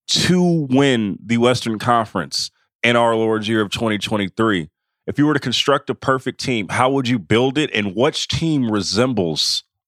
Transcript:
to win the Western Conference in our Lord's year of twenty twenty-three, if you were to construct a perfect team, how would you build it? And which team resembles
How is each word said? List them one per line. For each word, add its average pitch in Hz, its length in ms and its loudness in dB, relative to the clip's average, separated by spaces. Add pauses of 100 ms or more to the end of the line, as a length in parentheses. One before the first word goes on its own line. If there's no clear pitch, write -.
to 175 600 2
win 127 520 2
the 117 180 -2
Western 120 380 2
Conference 107 720 -2 (320)
in 120 120 4
our 117 220 4
Lord's 110 320 0
year 113 100 2
of 104 100 0
twenty 110 280 -2
twenty-three, 98 720 -2 (380)
if 104 120 -4
you 147 60 4
were 151 80 2
to - 80 0
construct 139 480 0
a 131 40 -2
perfect 127 460 -2
team, 110 300 -4
how 120 200 0
would 135 200 0
you 123 100 0
build 127 380 0
it? 151 160 0
And 101 240 -2
which 139 320 -2
team 143 420 -2
resembles 98 920 -2 (220)